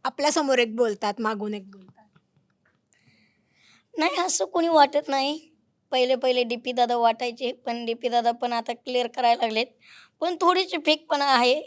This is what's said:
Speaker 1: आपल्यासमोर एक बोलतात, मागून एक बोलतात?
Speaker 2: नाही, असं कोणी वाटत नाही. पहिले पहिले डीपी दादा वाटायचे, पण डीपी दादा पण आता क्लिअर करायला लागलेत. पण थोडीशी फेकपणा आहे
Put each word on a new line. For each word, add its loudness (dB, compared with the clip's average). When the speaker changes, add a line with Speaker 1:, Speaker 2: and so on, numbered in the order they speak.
Speaker 1:
आपल्यासमोर 0
एक 0
बोलतात, 0
मागून -4
एक -14
बोलतात? -20
Speaker 2:
नाही, 0
असं -2
कोणी -2
वाटत 4
नाही. -4
पहिले 2
पहिले 0
डीपी -6
दादा 2
वाटायचे, -2
पण -8
डीपी -4
दादा 0
पण -6
आता -6
क्लिअर -4
करायला 2
लागलेत. -2
पण -2
थोडीशी 2
फेकपणा 0
आहे 2